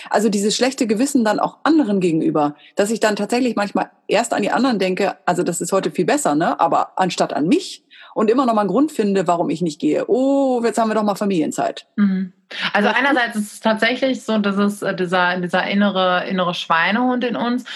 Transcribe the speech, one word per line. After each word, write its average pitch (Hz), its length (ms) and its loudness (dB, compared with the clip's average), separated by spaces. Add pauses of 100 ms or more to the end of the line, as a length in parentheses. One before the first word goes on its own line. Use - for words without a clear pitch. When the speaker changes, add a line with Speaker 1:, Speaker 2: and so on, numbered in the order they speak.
(100)
Speaker 1:
Also 208 180 2
dieses 202 260 0
schlechte 262 320 0
Gewissen 226 380 2
dann 214 160 4
auch - 240 -4
anderen 254 340 2
gegenüber, 156 560 0 (220)
dass 202 160 2
ich 214 80 -4
dann 214 160 2
tatsächlich 233 400 -2
manchmal 202 340 -2 (160)
erst 226 260 0
an 214 100 0
die 196 100 -2
anderen 240 260 2
denke, 185 380 0 (100)
also 180 160 0
das 175 180 -4
ist 175 120 -8
heute 190 180 0
viel 175 140 -2
besser, 165 320 0
ne? 180 240 0
Aber - 360 0
anstatt 185 360 0
an 151 160 -2
mich 339 340 -2 (320)
und 214 160 2
immer 254 160 2
noch 233 80 2
mal 208 60 2
einen 196 100 0
Grund 269 220 2
finde, 196 340 0
warum 175 240 0
ich 165 100 -4
nicht 165 200 -4
gehe. - 280 0
„Oh, 262 540 2
jetzt 233 160 0
haben 226 100 2
wir 220 60 0
doch 220 80 0
mal 208 140 0
Familienzeit.“ - 800 -2
Speaker 2:
Mhm. 190 360 0 (400)
Also 208 160 2
Speaker 1:
Weißt 214 80 0
du? - 40 0
Speaker 2:
einerseits 254 360 0
ist 208 180 -6
es - 60 -20
tatsächlich 226 640 0
so, 220 160 -2
dass 202 200 0
es, 208 240 0
äh, 196 120 -4
dieser, 180 460 0
dieser 180 260 -2
innere, 185 600 2
innere 180 260 -2
Schweinehund 226 680 0
in 240 100 -2
uns 240 300 -2 (120)